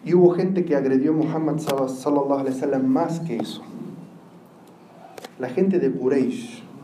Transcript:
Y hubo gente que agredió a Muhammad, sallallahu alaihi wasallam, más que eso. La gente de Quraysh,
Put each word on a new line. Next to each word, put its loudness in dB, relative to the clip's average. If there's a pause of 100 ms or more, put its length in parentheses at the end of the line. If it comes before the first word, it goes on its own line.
Y 0
hubo 8
gente 0
que 2
agredió 2
a 2
Muhammad, 0
sallallahu 0
alaihi -2
wasallam, 0
más 2
que -6
eso. -8 (1800)
La -6
gente 2
de 2
Quraysh, -2 (220)